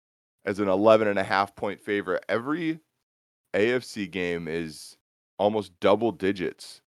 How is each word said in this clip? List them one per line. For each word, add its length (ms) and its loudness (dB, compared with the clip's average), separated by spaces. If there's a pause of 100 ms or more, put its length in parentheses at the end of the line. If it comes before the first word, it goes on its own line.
(460)
as 140 -4
an 80 0
eleven 400 6
and 100 0
a 60 -2
half 320 0
point 260 -8
favorite. 480 -2
Every 500 -4 (760)
A 180 2
F 100 -2
C 220 -8
game 420 -4
is 500 -8 (420)
almost 400 0
double 320 4
digits 800 -6